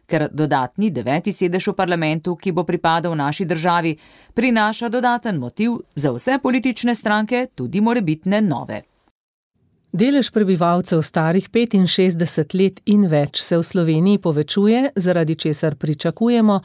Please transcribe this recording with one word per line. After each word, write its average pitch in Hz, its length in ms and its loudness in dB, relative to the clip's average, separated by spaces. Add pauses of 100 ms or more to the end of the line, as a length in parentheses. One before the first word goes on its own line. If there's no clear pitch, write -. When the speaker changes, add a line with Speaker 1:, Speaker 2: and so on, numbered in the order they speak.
Speaker 1:
ker 156 240 -2
dodatni 147 580 -2
deveti 139 420 -2
sedež 180 360 -2
v 196 80 -2
parlamentu, 170 600 -2
ki 185 160 -6
bo 170 120 -2
pripadal 165 500 -2
naši 147 300 -2
državi, 165 480 0 (420)
prinaša 226 540 0
dodaten 240 480 -2
motiv 202 400 -2 (180)
za 139 220 -2
vse 254 260 0
politične 240 520 0
stranke, 214 600 -2
tudi 131 260 -4
morebitne 202 600 0
nove. 135 400 -4 (1120)
Speaker 2:
Delež 247 380 2
prebivalcev, 175 720 2
starih 170 460 0
petinšestdeset 185 1080 0
let 190 260 0 (120)
in 208 160 4
več, 147 320 0
se - 160 -2
v 170 80 0
Sloveniji 175 560 2
povečuje, 202 760 0
zaradi 175 380 0
česar 156 460 -2
pričakujemo, 202 840 2